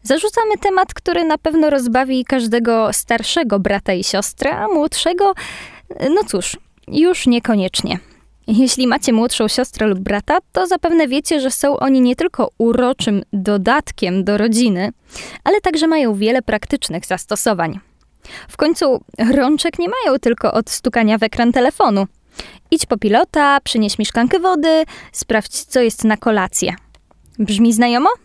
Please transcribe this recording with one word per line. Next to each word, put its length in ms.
Zarzucamy 540
temat, 360
który 300
na 140
pewno 320
rozbawi 560
każdego 680
starszego 680
brata 340
i 100
siostrę, 480
a 160
młodszego, 680
no 180
cóż, 300
już 400
niekoniecznie. 720
Jeśli 400
macie 260
młodszą 340
siostrę 400
lub 120
brata, 380
to 160
zapewne 400
wiecie, 340
że 100
są 280
oni 220
nie 140
tylko 420
uroczym 680
dodatkiem 880
do 140
rodziny, 520
ale 180
także 260
mają 280
wiele 260
praktycznych 640
zastosowań. 760
W 80
końcu 460
rączek 460
nie 100
mają 300
tylko 340
od 160
stukania 480
w 60
ekran 280
telefonu. 560
„Idź 140
po 120
pilota, 680
przynieś 360
mi 60
szklankę 340
wody, 440
sprawdź, 520
co 180
jest 220
na 140
kolację”. 580
Brzmi 340
znajomo? 360